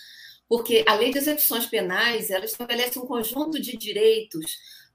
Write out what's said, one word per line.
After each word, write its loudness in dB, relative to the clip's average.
Porque 2
a 6
lei 2
de -2
execuções 0
penais, 0
ela -2
estabelece -4
um -8
conjunto -4
de -6
direitos 0